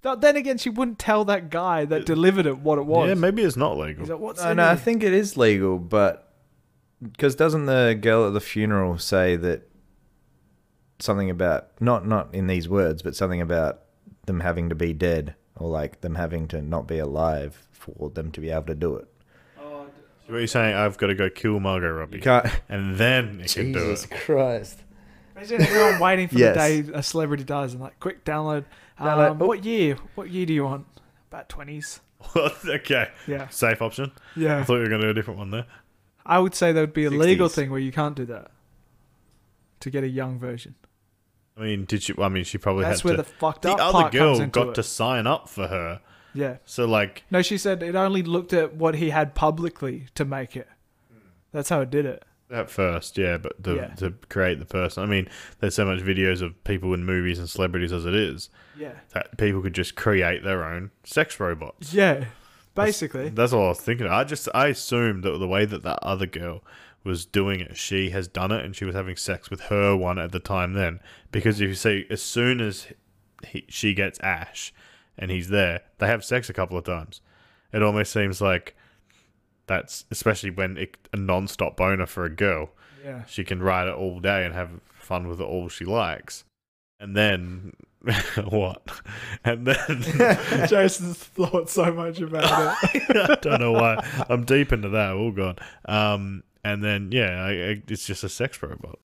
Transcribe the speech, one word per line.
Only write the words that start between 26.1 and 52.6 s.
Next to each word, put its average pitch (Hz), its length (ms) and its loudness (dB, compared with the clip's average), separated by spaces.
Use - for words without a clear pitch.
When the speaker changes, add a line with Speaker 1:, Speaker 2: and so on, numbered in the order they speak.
Speaker 1:
for 135 100 -4
Speaker 3:
Yes. 117 180 8
Speaker 1:
the 160 40 2
day 151 60 -8
a 143 60 -4
celebrity 147 400 -2
dies 139 300 -6
and, 123 80 -12
like, - 180 -16
"Quick, - 260 -8
download, 151 400 -2
Speaker 3:
Download, 151 320 6
Speaker 1:
um, 151 100 -2
Speaker 3:
oh. 180 60 4
Speaker 1:
what 202 180 0
year? 185 320 2
What 185 160 -10
year 180 160 -2
do 160 80 0
you 143 120 2
want?" 139 200 -6
About - 180 -16
twenties. 147 500 -12
Speaker 2:
<laughs> - 0 -
Okay. 143 760 0
Speaker 1:
Yeah. 139 240 -8
Speaker 2:
Safe 113 320 0
option. 135 300 -4
Speaker 1:
Yeah. 156 240 0
Speaker 2:
I 135 40 -2
thought 123 120 4
you 120 80 2
were 110 60 0
gonna 107 140 2
do 107 60 2
a 107 60 2
different 104 240 -6
one 101 100 -10
there. 113 160 -6
Speaker 1:
I 170 140 4
would 185 160 4
say 170 180 2
there 160 120 4
would 151 100 -2
be 151 120 0
a 147 40 2
legal 170 400 6
Speaker 3:
Sixties. 156 140 -2
Speaker 1:
thing 135 80 -4
where 135 80 -4
you 135 120 -4
can't 147 240 -2
do 131 100 -6
that 117 260 -14
to 135 100 -10
get 135 140 -2
a 135 40 -2
young 127 300 -6
version. 120 380 -10
Speaker 2:
I 110 40 -10
mean, 107 240 -2
did 98 180 -2
she? - 160 -6
I 98 100 4
mean, 95 140 0
she - 160 -6
probably 95 240 0
Speaker 1:
That's 170 180 0
Speaker 2:
had - 40 -2
Speaker 1:
where 165 120 2
Speaker 2:
to. 151 60 -2
Speaker 1:
the - 60 -8
fucked - 340 -4
Speaker 2:
The 180 80 4
Speaker 1:
up 196 80 2
Speaker 2:
other 175 120 4
Speaker 1:
part 175 120 8
comes - 0 -
Speaker 2:
girl 143 220 6
Speaker 1:
into 110 120 2
Speaker 2:
got 120 220 2
Speaker 1:
it. 117 60 -8
Speaker 2:
to 113 80 0
sign 117 420 0
up 147 240 0
for 95 180 -6
her. 87 320 -6
Speaker 1:
Yeah. 135 300 -4
Speaker 2:
So, - 200 -2
like, 104 460 2
Speaker 1:
No, 185 100 4
she 202 160 0
said 185 240 -2
it 170 140 -4
only 190 280 2
looked 175 300 -2
at 160 220 2
what 160 200 2
he 156 140 0
had 147 240 0
publicly 156 720 -2
to 160 80 -2
make 135 320 -8
it. 127 120 -12
That's 147 180 -6
how 160 120 2
it 131 80 -2
did 143 160 0
it. - 180 -8
Speaker 2:
At 117 200 -4